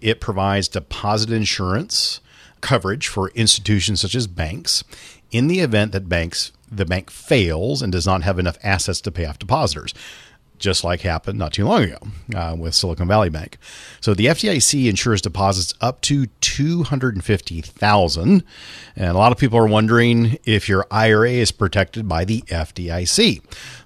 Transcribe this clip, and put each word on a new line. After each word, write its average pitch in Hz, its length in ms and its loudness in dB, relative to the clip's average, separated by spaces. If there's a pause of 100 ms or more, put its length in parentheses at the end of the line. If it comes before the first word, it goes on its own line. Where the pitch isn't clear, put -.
it 110 180 0
provides 98 480 -2
deposit 107 640 -4
insurance 107 880 -2 (400)
coverage 110 480 -2
for 98 220 -2
institutions 104 720 0
such 98 120 -4
as 120 140 -2
banks 87 560 -6 (480)
in 123 160 2
the 180 140 2
event 107 320 2
that 98 160 -6
banks, 85 420 -4 (180)
the 98 160 -4
bank 90 240 -4
fails 107 720 0
and 98 120 -2
does 87 120 -2
not 95 180 0
have 90 160 0
enough 87 220 -2
assets 98 380 -2
to 98 120 -6
pay 85 140 -4
off 73 140 -10
depositors, 120 540 -2 (640)
just 95 240 -2
like 87 180 -2
happened 95 380 -4
not 78 140 -4
too 101 120 -2
long 185 180 4
ago, 85 140 -4 (380)
uh, 82 200 -4
with 82 200 -6
Silicon 85 320 0
Valley 101 220 4
Bank. 76 280 -10 (420)
So 107 140 0
the 104 140 4
F 160 140 2
D 214 80 0
I 160 100 0
C 131 280 2
insures 104 340 2
deposits 98 600 -2
up 127 200 -2
to 139 260 0 (120)
two 160 440 -2
hundred 127 320 -2
and 92 80 -4
fifty 87 380 -2
thousand. 104 840 4 (520)
And 92 120 -2
a 87 100 2
lot 117 140 6
of 123 80 0
people 117 180 2
are 113 80 6
wondering 117 800 4
if 107 240 0
your 95 220 2
I 110 200 4
R 110 140 6
A 123 140 0
is 110 120 2
protected 101 560 -2
by 85 180 0
the 113 240 -4
F 80 260 -6
D 87 160 -8
I 87 140 -4
C. 190 360 2 (440)